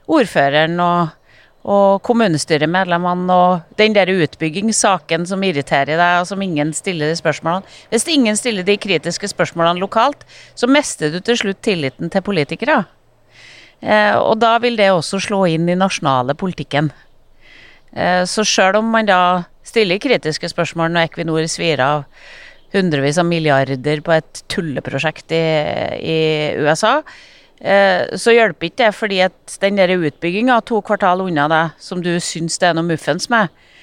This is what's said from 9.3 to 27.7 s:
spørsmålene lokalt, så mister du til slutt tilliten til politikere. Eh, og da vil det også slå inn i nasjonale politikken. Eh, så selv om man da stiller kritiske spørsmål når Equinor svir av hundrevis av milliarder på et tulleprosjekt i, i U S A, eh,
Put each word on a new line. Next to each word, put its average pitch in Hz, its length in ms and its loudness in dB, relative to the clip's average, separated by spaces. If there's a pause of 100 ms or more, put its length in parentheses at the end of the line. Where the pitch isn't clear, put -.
spørsmålene 170 480 -2
lokalt, 226 460 -2 (340)
så 254 80 -2
mister 254 460 0
du 180 80 -6
til 233 180 0
slutt 196 240 -6
tilliten 170 480 -4
til 190 160 -2
politikere. 202 540 -2 (1040)
Eh, 208 340 2
og - 260 2
da 226 200 4
vil 240 160 0
det 196 120 4
også 190 320 0
slå 196 280 -2
inn 160 200 0
i 180 80 0
nasjonale 139 600 0
politikken. 151 520 -4 (1040)
Eh, 180 320 0
så 214 200 -2
selv 196 340 2
om 226 100 -2
man 226 160 0
da 180 380 2 (180)
stiller 202 400 0
kritiske 175 480 -2
spørsmål 165 400 -2
når 165 200 0
Equinor 160 400 -4
svir 160 340 -2
av 147 240 -2 (640)
hundrevis 156 480 0
av 170 80 2
milliarder 147 720 0
på 165 140 0
et - 320 -6
tulleprosjekt 156 880 -6
i, 165 80 0 (560)
i 160 180 -4 (400)
U 147 140 0
S 160 160 -2
A, 285 140 0 (600)
eh, 196 560 2